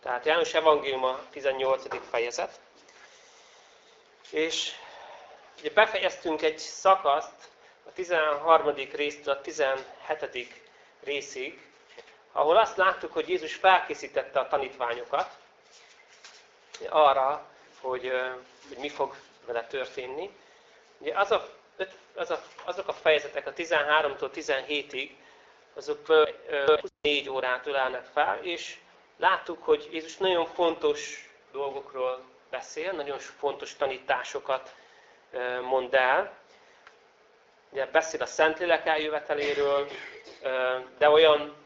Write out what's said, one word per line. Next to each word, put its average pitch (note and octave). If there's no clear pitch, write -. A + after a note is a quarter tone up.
Tehát B2
János D#3+
evangéliuma, C#3
tizennyolcadik C3
fejezet. A#2+
És D#3+
ugye D3+
befejeztünk F#3
egy D#3
szakaszt -
a -
tizenharmadik D#3
résztől C#3+
a C3+
tizenhetedik C3+
részig, C#3
ahol D#3+
azt A3
láttuk, F#3
hogy D#3+
Jézus D#3+
felkészítette D3+
a B2+
tanítványokat B2+
arra, C#3+
hogy, B2+
ö, B2+
hogy C#3
mi C#3+
fog C#3
vele A#2
történni. C3+
Ugye D3+
az G3
a, -
öt-, F#3+
az F3
a, D#3
azok F#3
a C#3
fejezetek D3
a C3+
tizenháromtól D3+
tizenhétig, C#3
azok, D3
ö, D#3
ö, D3
huszonnégy D3
órát B2+
ölelnek C3
fel, F3
és F3
láttuk, F3
hogy D3+
Jézus D#3+
nagyon F3+
fontos D#3+
dolgokról C3
beszél, D3+
nagyon C#3+
fontos -
tanításokat, C3
ö, B2
mond B2+
el. C3+
Ugye C3+
beszél -
a B2
Szentlélek D#3+
eljöveteléről, D3
ö, B2+
de D3
olyan D3+